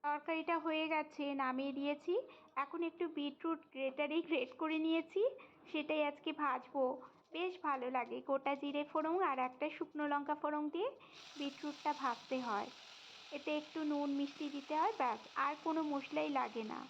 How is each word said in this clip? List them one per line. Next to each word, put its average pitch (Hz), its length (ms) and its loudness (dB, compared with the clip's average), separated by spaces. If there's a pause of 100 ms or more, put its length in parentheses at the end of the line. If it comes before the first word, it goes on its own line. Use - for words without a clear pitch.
তরকারিটা 311 600 2
হয়ে 320 280 4
গেছে, 302 320 0 (180)
নামিয়ে 262 360 0
দিয়েছি। 285 360 0 (500)
এখন 339 160 -6 (100)
একটু 349 140 -2 (120)
বিটরুট 294 440 -2 (120)
গ্রেটারে 269 460 0 (100)
গ্রেট 262 220 2 (100)
করে 320 160 2 (100)
নিয়েছি, 330 360 2 (480)
সেটাই 302 400 0
আজকে 294 200 -4 (120)
ভাজবো। 262 400 0 (520)
বেশ 359 180 0 (160)
ভালো 262 180 0 (100)
লাগে, 240 220 0 (100)
গোটা 277 320 4
জিরে 285 300 0
ফোড়ন 320 260 2 (140)
আর 262 80 2 (100)
একটা 254 180 -2 (100)
শুকনো 302 360 -2
লঙ্কা 285 300 2
ফোড়ন 302 220 2 (100)
দিয়ে 392 140 2 (500)
বিটরুটটা 285 540 -2 (100)
ভাজতে 254 340 -2 (120)
হয়। 214 200 0 (680)
এতে 294 140 -4 (100)
একটু 302 180 -8 (120)
নুন 285 180 2 (100)
মিষ্টি 285 360 -2
দিতে 285 260 -4
হয়, 392 200 4
ব্যাস, 240 200 2 (240)
আর 285 100 0 (100)
কোনো 320 160 2 (120)
মশলাই 294 460 0
লাগে 226 340 0
না। - 180 -6